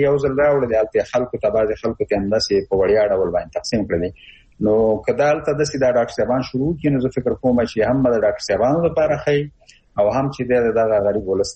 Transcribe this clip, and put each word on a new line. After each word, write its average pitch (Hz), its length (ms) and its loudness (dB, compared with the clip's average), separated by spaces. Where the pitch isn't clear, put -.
یو 143 160 4
ځل 135 160 0
راوړل، 143 320 2
دې 110 80 2
هلته 110 180 -2
یې 98 140 2
خلکو 123 260 -2
ته، 107 120 -2
بعضې 107 320 0
خلکو 113 220 -4
ته - 80 -4
یې 101 100 0
همداسې 101 320 -2
په 98 60 0
وړیا 98 360 2
ډول 95 240 0
باندې 85 220 -4
تقسیم - 300 -4
کړلې. 87 220 -2
نو 107 80 2
که 120 80 0
دا 143 180 0
هلته 156 280 -2
داسې 147 240 -2
دا 127 80 4
ډاکټر 120 260 0
صاحبان 123 320 0
شروع 135 240 -2
کړي، 151 180 -2
نو 135 140 0
زه 127 100 0
فکر 123 180 -2
کوم 123 300 0
چې 110 140 -4
هم 131 140 2
به 123 80 4
د 117 140 2
ډاکټر - 240 0
صاحبانو 120 380 2
لپاره 151 360 0
ښه 147 140 2
او 104 120 4
هم 135 200 0
چې 135 180 -10
دی 123 180 4
د - 80 2
دغه 110 200 2
غریب 101 200 0
ولس 95 280 0